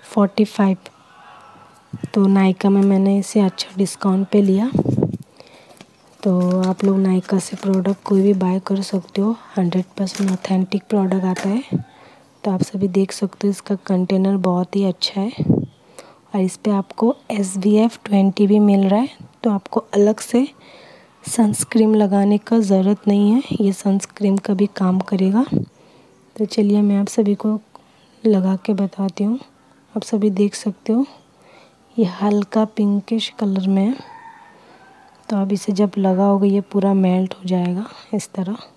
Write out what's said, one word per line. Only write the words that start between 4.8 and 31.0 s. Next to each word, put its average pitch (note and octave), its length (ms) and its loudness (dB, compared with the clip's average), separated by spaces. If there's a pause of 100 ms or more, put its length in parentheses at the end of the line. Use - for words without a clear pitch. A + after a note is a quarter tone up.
तो F3+ 420 0
आप F#3 220 -2
लोग G3 140 2
Nykaa F#3 420 0
से - 160 -12
product F#3+ 480 -2
कोई G3 180 2
भी G3+ 120 4
बाय F#3 260 0
कर G3 220 -4
सकते F#3+ 400 -6
हो, A3 140 0 (200)
hundred F3+ 280 0 (140)
percent G3 340 -2
authentic F#3 500 -2
product F#3+ 440 0
आता F#3 220 -4
है। G#3 300 -4 (680)
तो G#3+ 60 -2
आप F#3 120 -2
सभी G3 260 -4
देख F#3+ 240 -2
सकते - 340 -6
हो G3+ 40 2
इसका G3+ 240 -6 (120)
container F#3+ 520 0
बहुत F3+ 380 -2
ही G3+ 80 0
अच्छा F#3 360 -4
है G#3+ 240 -4
और - 960 -4
इस F#3 160 0
पे - 140 -4
आपको G#3 440 0 (160)
एस G3+ 220 -4 (100)
पी G#3 140 4
एफ़ A3+ 280 2
ट्वेंटी G3 420 2
भी G#3 120 4
मिल G3+ 300 4
रहा G3+ 120 2
है। C4+ 80 -2 (340)
तो A#3 80 0
आपको G3+ 300 -4 (140)
अलग G#3 260 2
से B3 260 0 (760)
sunscreen A3 720 2
लगाने G3+ 460 2
का A3+ 200 0
ज़रूरत G3 480 2
नहीं G3+ 240 4
है, B3+ 100 2 (180)
ये G3 120 2
sunscreen G3 680 -2
का G3+ 160 -2
भी G3 120 2 (100)
काम F#3 240 0
करेगा। F#3+ 440 0 (920)
तो A3 80 -2
चलिए G#3 380 0
मैं G3+ 160 2
आप G3+ 100 -2
सभी G3+ 260 0
को G#3+ 240 -2 (680)
लगा F#3+ 320 2
के G#3 180 -4
बताती G3 500 -4
हूँ। A3+ 140 -2 (560)
आप G#3+ 80 -6
सभी G#3+ 280 0
देख G3+ 240 0
सकते - 380 -6
हो A#3+ 120 2 (920)